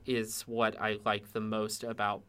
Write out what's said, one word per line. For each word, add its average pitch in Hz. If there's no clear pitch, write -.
is 113
what 113
I 107
like 104
the 117
most 107
about 104